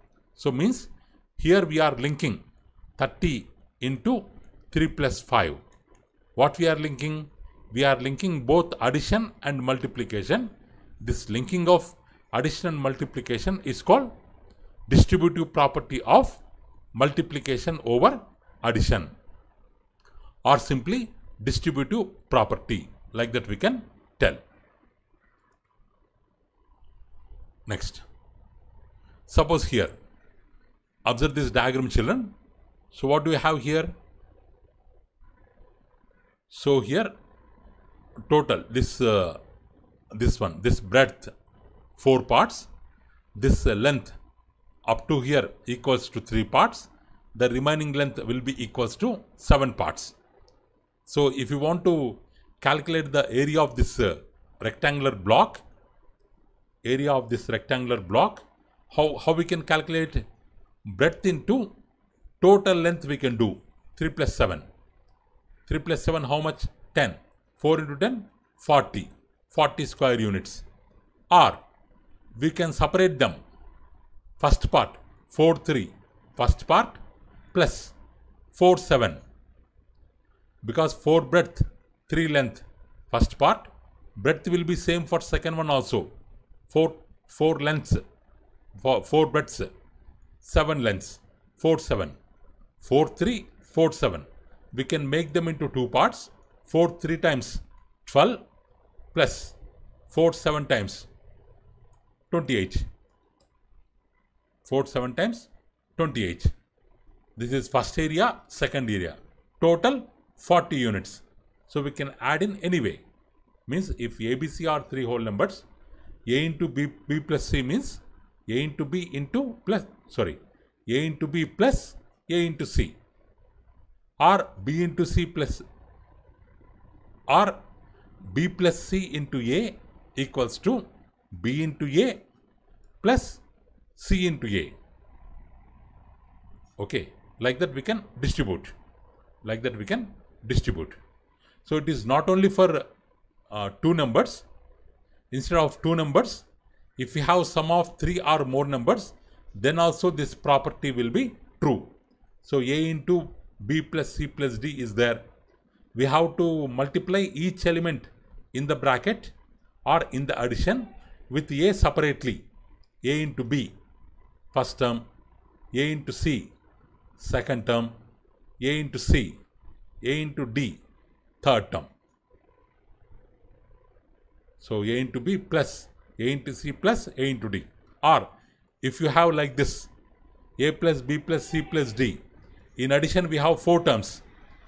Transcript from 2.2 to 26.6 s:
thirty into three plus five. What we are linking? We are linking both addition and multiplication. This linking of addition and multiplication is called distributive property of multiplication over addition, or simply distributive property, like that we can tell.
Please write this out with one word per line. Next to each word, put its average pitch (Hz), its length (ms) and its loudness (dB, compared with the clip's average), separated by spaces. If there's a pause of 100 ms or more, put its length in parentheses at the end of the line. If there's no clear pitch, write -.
thirty 139 500 -2 (320)
into 160 440 -2 (460)
three 160 180 0
plus 139 320 -4
five. 85 360 0 (800)
What 143 240 2
we 165 100 2
are 156 80 2
linking? 151 540 -8 (420)
We 127 120 0
are 135 120 6
linking 139 500 -4
both 170 340 2
addition 151 520 0 (100)
and 139 180 -4
multiplication. 127 880 -4 (500)
This - 280 -6
linking 131 400 -2
of - 260 4 (380)
addition 151 360 -2
and 156 100 -6
multiplication 135 840 -4
is 131 180 -6
called 247 280 4 (760)
distributive 165 640 6
property 139 500 0
of 220 340 6 (560)
multiplication 143 920 -2
over 147 360 4 (420)
addition, 107 480 2 (1300)
or 135 140 6
simply 175 540 -4 (300)
distributive 147 640 -2 (240)
property, 110 580 0 (240)
like 117 200 -4
that 117 160 -4
we 101 80 -6
can 226 260 -2 (380)
tell. - 160 2 (3250)